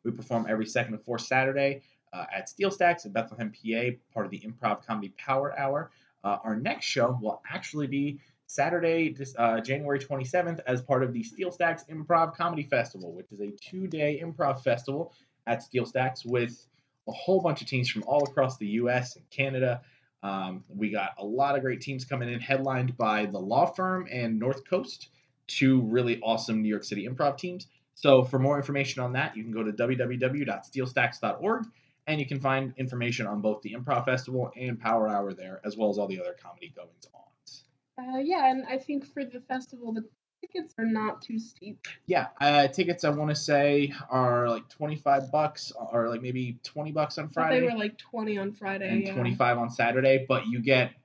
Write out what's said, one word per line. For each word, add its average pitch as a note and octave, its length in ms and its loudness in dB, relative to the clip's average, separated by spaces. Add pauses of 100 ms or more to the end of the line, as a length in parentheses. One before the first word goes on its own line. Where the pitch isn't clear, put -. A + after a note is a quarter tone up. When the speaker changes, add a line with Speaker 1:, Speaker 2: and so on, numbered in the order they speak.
Speaker 1:
We A#2 80 -2
perform A#2 360 -2
every A2 200 0
second A#2+ 260 -2
and G#2 100 -10
fourth A#2 180 -4
Saturday, C3+ 600 0 (320)
uh, F2+ 200 -8
at F#2+ 160 -8
Steel G3 200 -2
Stacks F3 360 2
in G#2 60 -10
Bethlehem, A2+ 400 -4
P A2 240 -4
A, B2 220 -2 (160)
part G#2+ 140 -2
of F2+ 40 -10
the F#2+ 80 -10
Improv G#2+ 460 -4
Comedy G#2 320 -6
Power C3+ 400 -2
Hour. C#3+ 320 -2 (340)
Uh, G2+ 200 0
our A2 120 -2
next C#3 300 -4
show B2+ 360 2
will G#2 280 -6
actually D3+ 380 -6
be C#3 320 -4 (280)
Saturday, E3 680 2
this, C3 260 -12
uh, A2+ 220 4
January C#3 360 -2
twenty-seventh, D#3+ 680 -2
as B2+ 160 0
part C3 180 2
of B2+ 120 0
the A#2 100 -4
Steel F3+ 280 -6
Stacks E3 380 -2
Improv D#3+ 460 0
Comedy E3+ 260 -2
Festival, A2+ 520 -2
which F2+ 180 -16
is G2+ 100 -16
a - 100 -4
two-day D#3 720 -4
improv D#3 380 -2
festival C3+ 520 -2 (340)
at A#2 160 -2
Steel B2 240 0
Stacks B2+ 360 -2
with A#2+ 440 -2 (400)
a A2 40 -8
whole F3+ 300 2
bunch D#3+ 200 0
of C3 60 -12
teams B2 220 0
from G#2 140 -6
all C#3+ 200 2
across C3+ 340 0
the G#2+ 100 -6
U A#2 240 0
S B2 240 0
and - 160 -20
Canada. C3 500 0 (400)
Um, F#2+ 480 -6
we G2+ 220 -2
got G2 260 -2
a G2 80 -10
lot C#3 300 0
of C3+ 60 0
great B2+ 200 -2
teams C3 240 -8
coming B2+ 260 -4
in, A#2+ 80 -6
headlined C3 580 0
by G#2+ 280 2
The G2 140 -6
Law A2+ 280 4
Firm F#3 440 -2
and A#2 280 0
North C3+ 280 -2
Coast, - 420 -2 (380)
two C3 340 6
really A#2 400 2
awesome A2 420 0
New G#2+ 60 2
York G#2 140 0
City G2+ 240 -4
improv C#3 300 0
teams. F3+ 300 -8 (260)
So C3+ 300 10
for B2+ 160 2
more C#3 180 4
information C#3 460 -2
on B2 100 -2
that, C#3 240 -2
you A2 60 -8
can A2+ 100 -8
go A2 100 -2
to G#2+ 80 -2
W A#2+ 260 0
W B2 220 -2
W C3 260 0
dot G2 200 -4
steel C3 200 -4
stacks B2 340 0
dot G#2+ 220 -2
org, A3 240 0 (420)
and D3+ 120 -2
you C#3 80 -2
can C#3 120 -4
find C3+ 380 0
information A#2+ 480 -2
on G#2 160 -2
both G#2+ 200 0
the G#2 120 -10
Improv B2 320 -2
Festival B2+ 520 -2
and B2 220 -6
Power A2+ 280 2
Hour G2+ 260 -2
there, F#2 300 -12
as G#2+ 140 -6
well G#2+ 120 2
as G2 80 0
all G2+ 100 0
the F#2+ 120 -6
other F2+ 220 -6
comedy F2 340 -18
goings-ons. - 880 -20 (340)
Speaker 2:
Uh, B3+ 200 -6
yeah, D4 340 4
and C4 160 -2
I C4 120 -4
think C#4 260 -4
for - 180 -8
the B3 240 -10
festival, B3 460 -8
the A3 100 -4 (380)
tickets F4 360 -10
are A3 80 -2
not G#3+ 360 -2
too A3 180 -6
steep. - 480 -14 (180)
Speaker 1:
Yeah, E3 220 2 (140)
uh, C#3+ 260 8
tickets, F3 380 0
I D3 60 4
wanna D3+ 220 0
say, C#3+ 600 4 (160)
are, A#2+ 400 4
like, A2+ 180 -2
twenty-five C#3+ 640 0
bucks, D3+ 400 0
or, A#2 380 0
like, A#2 120 -4
maybe B2+ 420 -4
twenty D3+ 280 -8
bucks D3+ 260 -2
on D#3 60 -6
Speaker 2:
I D3+ 60 -8
thought D#3+ 200 0
they B3+ 120 4
Speaker 1:
Friday. B3 120 2
Speaker 2:
were, A3+ 60 -4
like, G#3+ 180 -4
twenty G#3+ 400 -4
on G3 140 -4
Friday, G3 380 -6
Speaker 1:
And A2+ 180 0
Speaker 2:
yeah. - 60 -6
Speaker 1:
twenty-five A#2+ 440 2
on A#2 120 -2
Saturday, B2+ 580 4
but A2+ 200 2
you A#2+ 120 0
get B2 320 4 (140)